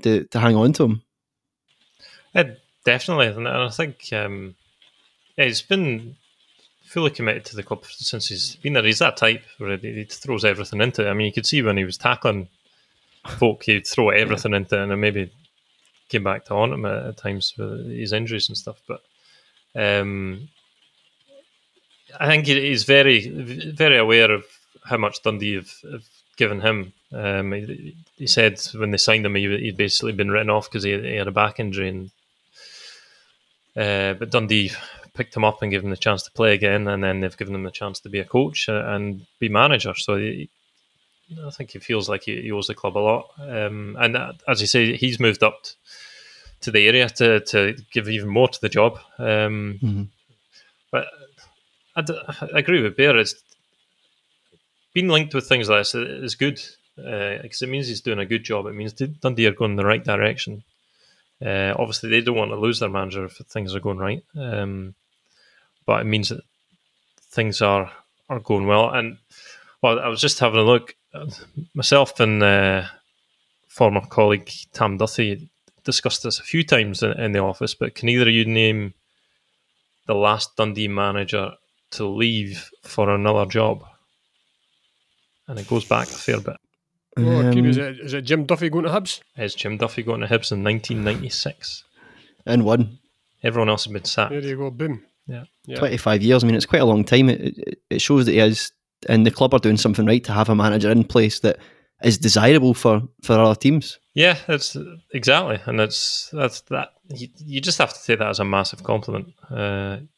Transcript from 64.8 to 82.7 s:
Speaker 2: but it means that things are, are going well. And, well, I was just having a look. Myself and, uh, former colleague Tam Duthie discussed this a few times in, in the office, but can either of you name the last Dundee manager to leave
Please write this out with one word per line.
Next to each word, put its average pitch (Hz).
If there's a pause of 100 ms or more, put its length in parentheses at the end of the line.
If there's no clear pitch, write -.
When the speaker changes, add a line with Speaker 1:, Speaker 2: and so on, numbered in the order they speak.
Speaker 2:
but 110
it 113
means 107
that - (920)
things 110
are, 98 (380)
are 127
going 98
well. 107
And, 117 (640)
well, 117
I 123
was 113
just 147
having 113
a 110
look. 120 (800)
Myself 139
and, 107
uh, 98 (840)
former 104
colleague 104 (220)
Tam 101
Duthie 107 (340)
discussed -
this 113
a -
few 165
times 110
in, 107
in 110
the 101
office, 98
but -
can 117
either 120
of 113
you 113
name 110 (1120)
the 107
last 104
Dundee 107
manager 101 (400)
to 107
leave 104 (100)